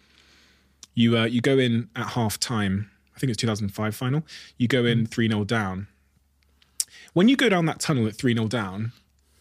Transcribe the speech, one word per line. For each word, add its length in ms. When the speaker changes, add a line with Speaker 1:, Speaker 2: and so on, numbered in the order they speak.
Speaker 1:
You, 240
uh, 80
you 160
go 160
in 380
at 140
half 280
time, 540
I 40
think 120
it's 60
two 100
thousand 220
five 260
final, 280
you 100
go 180
in 200
Speaker 2:
Mm. 40
Speaker 1:
three 180
nil 180
down. 420
When 140
you 80
go 140
down 160
that 140
tunnel 280
at 80
three 180
nil 160
down, 420